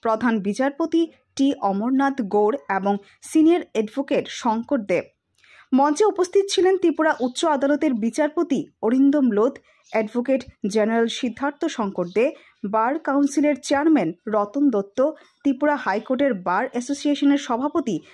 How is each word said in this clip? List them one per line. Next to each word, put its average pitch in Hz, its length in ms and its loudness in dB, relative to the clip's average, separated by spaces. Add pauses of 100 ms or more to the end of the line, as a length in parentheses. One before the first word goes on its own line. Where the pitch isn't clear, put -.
প্রধান 226 380 0
বিচারপতি 277 600 -2 (340)
টি 277 260 2
অমরনাথ 262 600 0
গৌড় 208 360 2 (200)
এবং 196 200 0 (240)
সিনিয়র 320 400 4 (120)
অ্যাডভোকেট 220 560 -2
শঙ্কর 233 500 -2 (120)
দেব। 170 140 0 (680)
মঞ্চে 294 320 4
উপস্থিত 392 440 2
ছিলেন 381 280 2
ত্রিপুরা 311 420 2
উচ্চ 254 260 -2
আদালতের 285 480 2
বিচারপতি 285 720 -2 (160)
অরিন্দম 262 500 4
লোধ, 220 220 2 (380)
অ্যাডভোকেট 240 500 -2 (320)
জেনারেল 226 340 2
সিদ্ধার্থ 269 580 -6
শঙ্কর 196 500 -4
দে, 254 160 2 (420)
বার 240 260 0
কাউন্সিলের 285 640 0
চেয়ারম্যান 285 500 2 (140)
রতন 214 420 0
দত্ত, 226 420 0 (300)
ত্রিপুরা 285 340 0
হাইকোর্টের 254 580 -2
বার 185 380 -2
অ্যাসোসিয়েশনের 285 680 0
সভাপতি 262 640 -4 (140)